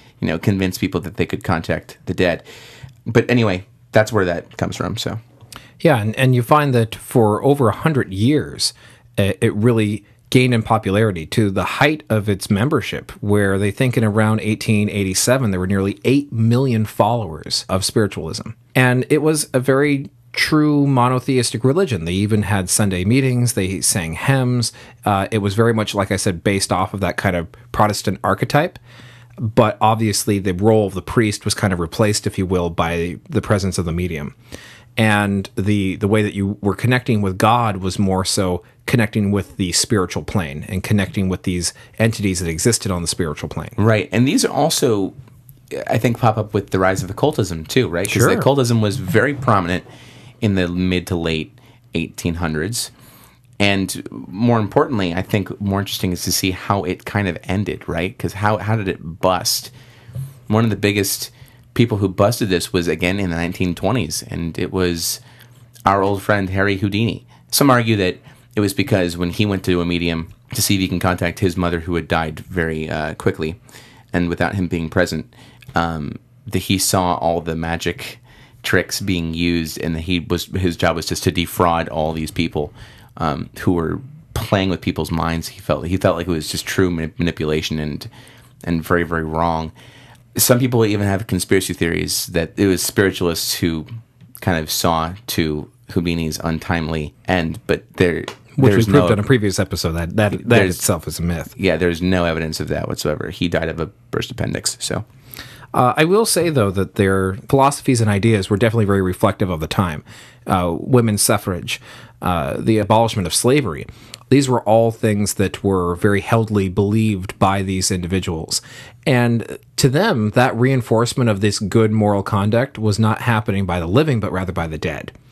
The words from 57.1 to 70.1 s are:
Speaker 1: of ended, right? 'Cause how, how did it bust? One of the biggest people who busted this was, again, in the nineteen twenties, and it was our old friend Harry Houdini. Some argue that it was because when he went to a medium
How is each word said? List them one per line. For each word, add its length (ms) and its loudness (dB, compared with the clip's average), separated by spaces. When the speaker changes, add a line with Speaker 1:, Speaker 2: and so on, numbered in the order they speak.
Speaker 1:
of 160 -2
ended, 440 -4
right? 300 -4
'Cause 160 -6
how, 240 0
how 180 -2
did 120 -2
it 320 -6
bust? 520 0
One 160 4
of 60 2
the 60 0
biggest 560 -2
people 240 2
who 100 0
busted 420 2
this 220 0
was, 160 0
again, 320 0
in 120 -2
the 40 -2
nineteen 400 -2
twenties, 540 -2
and 280 -6
it 140 -4
was 480 -2
our 180 4
old 180 0
friend 300 0
Harry 260 0
Houdini. 480 -2
Some 200 2
argue 260 4
that 200 0
it 40 0
was 140 0
because 440 0
when 140 -2
he 140 0
went 200 -2
to 160 2
a 40 -2
medium 440 -2